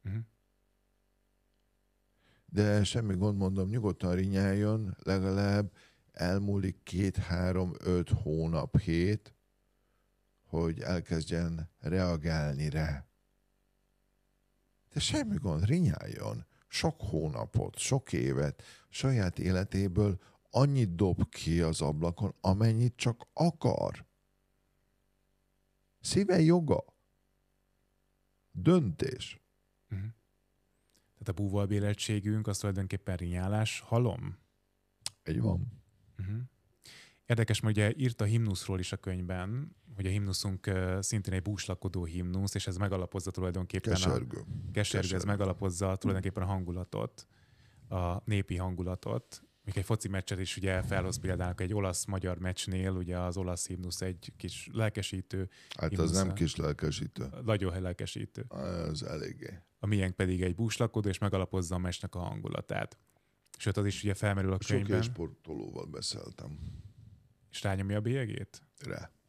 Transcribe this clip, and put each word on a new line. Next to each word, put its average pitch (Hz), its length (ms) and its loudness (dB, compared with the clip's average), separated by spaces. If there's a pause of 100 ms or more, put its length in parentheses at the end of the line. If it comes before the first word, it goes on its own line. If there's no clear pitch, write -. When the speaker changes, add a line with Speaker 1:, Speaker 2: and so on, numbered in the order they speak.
Speaker 1:
Mhm. 98 160 -6 (2250)
Speaker 2:
De 104 380 4
semmi 104 320 0
gond, 101 220 2
mondom, 95 320 2
nyugodtan 98 460 0
rinyáljon, 98 880 2
legalább 98 680 2 (400)
elmúlik 98 720 0
két, 92 340 0
három, 90 640 0
öt 90 300 2
hónap, 80 680 0
hét, 87 540 0 (1080)
hogy 82 360 -2
elkezdjen 82 920 -2 (100)
reagálni 78 920 0
rá. 76 360 -2 (1900)
De 151 60 -2
semmi 226 380 0
gond, 85 280 0
rinyáljon. 104 800 0 (220)
Sok - 340 -2
hónapot, - 760 -2
sok - 360 0
évet, 67 500 0 (260)
saját 117 500 0
életéből 92 800 2 (300)
annyit 127 460 4
dob 87 340 4
ki 85 320 2
az 80 200 2
ablakon, 82 600 0
amennyit 113 540 4
csak - 380 -2
akar. - 720 2 (1900)
Szíve 202 420 4
joga. 160 420 6 (1700)
Döntés. - 880 2 (480)
Speaker 1:
Mhm. 98 120 -6 (1120)
Tehát - 160 -12
a 92 60 -2
búvalbélettségünk 104 1120 0
az 101 100 -2
tulajdonképpen 95 580 -2
rinyálás 92 640 0
halom? 95 580 0 (920)
Speaker 2:
Így 80 120 2
van. 92 420 0 (340)
Speaker 1:
Mhm. 98 180 -4 (880)
Érdekes, 113 340 2
mert 107 180 2
ugye 107 200 6
írt 127 240 0
a 107 40 2
himnuszról 101 540 0
is 87 120 -4
a 92 60 -6
könyvben, 92 800 -6 (200)
hogy 98 100 -4
a 95 40 2
himnuszunk, 98 560 0
ö, 92 360 0
szintén 95 320 -2
egy 92 80 0
búslakodó 95 640 -4
himnusz, 90 520 -2
és 98 120 -2
ez 90 100 -4
megalapozza 92 540 -2
tulajdonképpen 92 600 -2
Speaker 2:
Kesergő. 65 440 0
Speaker 1:
a, - 60 -10 (280)
kesergő, 101 340 0
ez 90 60 0
Speaker 2:
Kesergő. 92 140 0
Speaker 1:
megalapozza 95 720 0
tulajdonképpen 95 480 0
a - 20 0
hangulatot, 92 840 -4 (600)
a 90 360 0
népi 98 300 0
hangulatot. 90 880 -4 (200)
Még 98 140 -4
egy 98 80 0
foci 107 220 0
meccset 95 320 -4
is 92 180 -4
ugye 92 240 2
felhoz 92 380 0
példának 90 420 -2
egy 92 120 -2
olasz-magyar 95 640 -2
meccsnél, 92 540 -2
ugye 90 280 -2
az 90 180 -2
olasz 90 300 -4
himnusz 90 340 -6
egy 90 360 -6
kis - 360 -10
lelkesítő 95 760 -2 (280)
Speaker 2:
Hát 80 140 0
az 98 60 -2
Speaker 1:
himnusz. 82 160 2
Speaker 2:
nem 92 200 2
kis 85 220 0
lelkesítő. 76 760 -4 (160)
Speaker 1:
Nagyon 95 360 0
lelkesítő. - 640 -8
Speaker 2:
Az 82 560 -6
eléggé. - 560 -10 (200)
Speaker 1:
A - 60 -6
miénk 98 300 2
pedig 92 260 2
egy 90 140 0
búslakodó, 107 540 0
és 92 80 -2
megalapozza 92 580 0
a - 20 -2
meccsnek 90 380 -4
a 90 40 -6
hangulatát. 50 800 -6 (600)
Sőt, - 200 0
az 101 80 2
is 98 180 -2
ugye 101 100 2
felmerül 98 400 2
a 92 80 0
Speaker 2:
Sok - 160 2
Speaker 1:
könyvben. 101 240 2
Speaker 2:
sportolóval 82 840 -6
beszéltem. - 760 -8 (880)
Speaker 1:
És - 140 -12
rányomja 98 340 0
a 107 40 0
bélyegét? 117 600 -4 (180)
Speaker 2:
Rá. - 320 -10 (180)